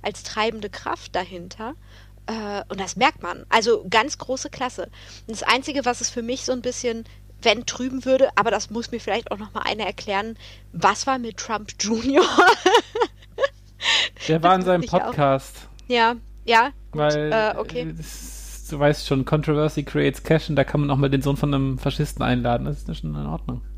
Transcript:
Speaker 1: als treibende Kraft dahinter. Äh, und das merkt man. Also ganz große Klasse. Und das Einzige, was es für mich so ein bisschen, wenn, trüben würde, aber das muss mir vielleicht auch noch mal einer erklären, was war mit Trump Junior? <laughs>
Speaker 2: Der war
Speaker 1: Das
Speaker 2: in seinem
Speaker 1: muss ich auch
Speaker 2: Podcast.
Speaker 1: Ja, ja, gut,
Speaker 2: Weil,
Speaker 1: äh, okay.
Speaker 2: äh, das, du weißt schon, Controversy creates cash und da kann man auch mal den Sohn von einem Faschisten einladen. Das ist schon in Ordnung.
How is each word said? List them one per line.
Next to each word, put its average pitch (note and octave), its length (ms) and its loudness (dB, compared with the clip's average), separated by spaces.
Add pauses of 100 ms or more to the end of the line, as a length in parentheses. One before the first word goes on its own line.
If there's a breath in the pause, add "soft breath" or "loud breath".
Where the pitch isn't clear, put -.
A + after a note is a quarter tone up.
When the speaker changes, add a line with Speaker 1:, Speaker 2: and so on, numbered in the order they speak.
Speaker 1:
als - 200 -8
treibende A3 460 -4
Kraft - 460 -8
dahinter. F#3 580 -10 (540 soft breath)
Äh, G#3 420 -6
und F#3+ 100 -8
das F#3 160 -8
merkt C4 280 0
man. - 260 -10
Also A3 400 2
ganz A#3 300 2
große C4 320 -8
Klasse. B3 320 -6 (440 loud breath)
Und A3 120 -10
das - 40 -10
Einzige, C4 420 0
was A#3+ 160 -2
es A#3+ 100 -4
für A#3+ 100 -6
mich A#3+ 240 -6
so B3+ 60 -2
ein B3+ 100 -4
bisschen, A#3 440 -6 (360 soft breath)
wenn, A3+ 240 2
trüben B3+ 400 -6
würde, C4 300 6
aber G#3 160 4
das G3+ 180 -2
muss A3+ 220 -6
mir A#3 80 -6
vielleicht A3 320 -4
auch G#3 80 -6
noch G#3+ 160 -14
mal A3 60 -4
einer G#3+ 240 -4
erklären, G#3+ 520 -6 (360 loud breath)
was G3 340 2
war C4+ 100 2
mit A#3 200 -8
Trump G#3+ 420 -6
Junior? A#3 460 4
<laughs> G#4+ 720 4 (1300 loud breath)
Speaker 2:
Der D#3+ 160 2
war F3 80 8
Speaker 1:
Das F#3+ 80 6
Speaker 2:
in F3+ 60 -2
seinem F3+ 160 4
Speaker 1:
muss - 60 -4
ich - 60 -2
auch F3+ 120 4
Speaker 2:
Podcast. C#3 500 0 (320)
Speaker 1:
Ja, A#3+ 280 4 (300)
ja, A#3 240 6 (220)
gut, D3+ 100 -2
Speaker 2:
Weil, D3+ 300 2
Speaker 1:
äh, G#3+ 260 2
okay. D#3+ 240 -6
Speaker 2:
äh, D#3+ 120 -8
das, - 760 -14
du D3 100 -4
weißt D3 280 2
schon, C3+ 180 2
Controversy D3+ 580 0
creates C#3+ 400 0
cash D#3+ 260 2
und D3 60 -2
da C#3 80 4
kann - 180 0
man C#3+ 100 0
auch C3+ 60 2
mal C#3 120 4
den C#3 120 2
Sohn C#3 160 0
von C#3+ 160 0
einem C3+ 260 0
Faschisten C#3 440 -2
einladen. A#2+ 420 0
Das D3 180 -4
ist D#3+ 160 -8
schon D3+ 160 -6
in C#3+ 100 -6
Ordnung. D3 360 -8 (160)